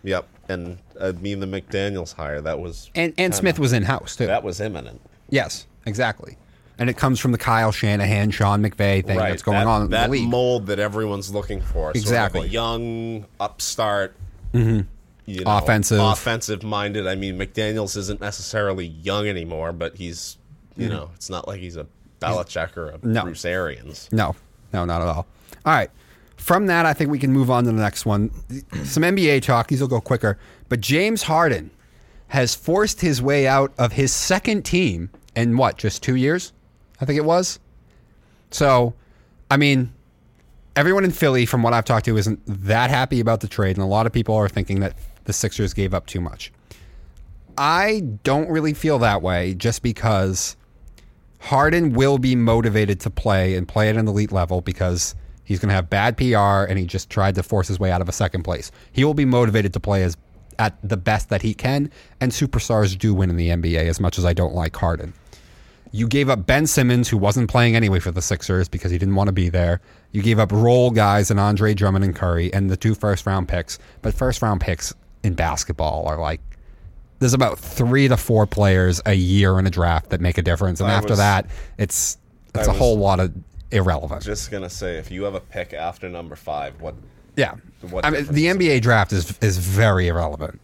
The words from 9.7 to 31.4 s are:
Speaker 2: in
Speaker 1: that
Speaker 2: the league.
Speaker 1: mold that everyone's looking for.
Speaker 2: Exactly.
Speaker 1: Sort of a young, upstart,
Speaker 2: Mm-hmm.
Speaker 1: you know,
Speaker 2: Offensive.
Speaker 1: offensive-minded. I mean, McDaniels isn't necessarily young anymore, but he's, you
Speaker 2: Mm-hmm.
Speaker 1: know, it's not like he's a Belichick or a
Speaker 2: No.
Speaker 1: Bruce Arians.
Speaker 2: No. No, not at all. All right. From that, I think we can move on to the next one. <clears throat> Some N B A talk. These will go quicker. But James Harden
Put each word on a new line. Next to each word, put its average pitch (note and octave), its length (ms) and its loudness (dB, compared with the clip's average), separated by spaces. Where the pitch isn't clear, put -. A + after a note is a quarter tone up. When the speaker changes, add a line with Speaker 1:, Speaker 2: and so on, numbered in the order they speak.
Speaker 2:
in G#2 80 -2
Speaker 1:
that A2+ 160 0
Speaker 2:
the B2 60 -2
league. A#2+ 180 0
Speaker 1:
mold B2 380 0
that G2+ 100 -2
everyone's G2+ 560 -4
looking G2+ 260 -6
for. D#2+ 300 -4
Speaker 2:
Exactly. G#2 500 0
Speaker 1:
Sort C#2 60 -6
of - 40 -4
a - 20 -4
young, A2+ 760 -6
upstart, G2+ 800 -4
Speaker 2:
Mm-hmm. A2 260 2
Speaker 1:
you F#2 180 -8
know, G#2 140 2
Speaker 2:
Offensive. G#2+ 420 2
Speaker 1:
offensive-minded. G#2+ 1040 -2
I F#2+ 80 -4
mean, F#2+ 240 -8
McDaniels G#2+ 580 -6
isn't G2+ 240 -8
necessarily G2+ 680 -6
young F#2+ 420 -4
anymore, E2+ 440 -6
but E2+ 240 -8
he's, E2+ 420 -14
you A#2 100 -6
Speaker 2:
Mm-hmm. F#2 100 -6
Speaker 1:
know, D2+ 180 -12
it's - 160 -16
not F2+ 160 -10
like F#2+ 140 -12
he's F2 160 -14
a D2+ 100 -12
Belichick F2 560 -6
or D#2+ 140 -10
a - 120 -18
Speaker 2:
No. A2+ 200 0
Speaker 1:
Bruce E2 220 -10
Arians. D#2 680 -6
Speaker 2:
No. G#2 220 0
No, F2+ 120 -2
not E2+ 180 -2
at E2+ 60 -2
all. E2 180 -4
All D#3 80 4
right. A#2 160 0
From F#3+ 300 0
that, E3+ 200 2
I D#3 80 2
think C#3+ 160 -2
we D3 80 -2
can C3 140 2
move C3+ 180 2
on B2 140 2
to A#2+ 80 2
the A2 80 2
next G#2 260 -2
one. G#2 240 0
<clears throat> D3 260 -12
Some C#3 200 0
N F3+ 100 2
B F#3 140 2
A C#3 120 4
talk. B2 280 2
These C3 120 0
will C3+ 80 0
go A#2+ 120 0
quicker. A#2+ 380 0
But B2 120 0
James G3 440 0
Harden D#3 460 2